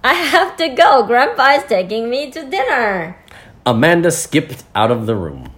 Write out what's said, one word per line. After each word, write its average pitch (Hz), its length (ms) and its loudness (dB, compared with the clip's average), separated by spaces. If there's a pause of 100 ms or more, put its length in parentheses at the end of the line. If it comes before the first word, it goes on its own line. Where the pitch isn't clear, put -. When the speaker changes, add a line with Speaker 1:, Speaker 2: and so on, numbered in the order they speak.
Speaker 1:
"I 269 100 2
have 349 440 0
to 330 100 -2
go. 269 340 4
Grandpa 262 560 2
is 269 60 -4
taking 208 440 -4
me 269 220 -6
to 320 160 -12
dinner." 233 680 -4 (480)
Speaker 2:
Amanda 165 480 2
skipped - 500 -4 (140)
out 110 160 2
of 113 140 -4
the 110 100 -2
room. 69 420 -10